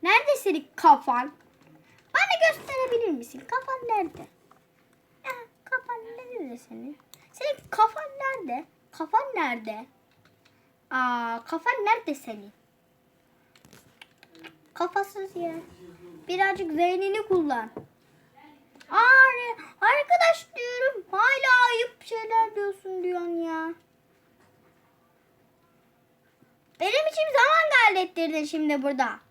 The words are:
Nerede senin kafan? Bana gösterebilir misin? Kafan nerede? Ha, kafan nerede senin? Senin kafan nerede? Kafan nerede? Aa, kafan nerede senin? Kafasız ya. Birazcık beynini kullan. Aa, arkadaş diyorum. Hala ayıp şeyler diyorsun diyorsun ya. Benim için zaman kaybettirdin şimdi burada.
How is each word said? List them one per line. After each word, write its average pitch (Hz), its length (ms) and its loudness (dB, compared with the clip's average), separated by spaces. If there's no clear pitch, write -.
Nerede 508 340 2
senin 320 380 -2
kafan? 277 560 4
Bana 679 360 2
gösterebilir 523 680 -2
misin? 247 300 -14
Kafan 523 400 -6
nerede? 415 400 -4
Ha, 523 80 -10
kafan 494 420 -8
nerede 466 520 -12
senin? 240 400 -16
Senin 539 260 -6
kafan 440 340 -2
nerede? 539 640 -8
Kafan 427 320 -2
nerede? 233 500 -6
Aa, 240 540 -2
kafan 466 280 -4
nerede 453 420 -2
senin? 208 360 -16
Kafasız 392 600 -6
ya. 339 180 -6
Birazcık 370 500 0
beynini 392 500 0
kullan. 285 420 0
Aa, 523 420 8
arkadaş 587 720 4
diyorum. 494 560 -4
Hala 508 580 4
ayıp 480 340 -4
şeyler 453 520 -2
diyorsun 381 480 -6
diyorsun 359 240 -4
ya. 330 460 -6
Benim 466 280 2
için 640 260 -2
zaman 539 640 4
kaybettirdin 330 500 -2
şimdi 302 380 -2
burada. 254 360 -2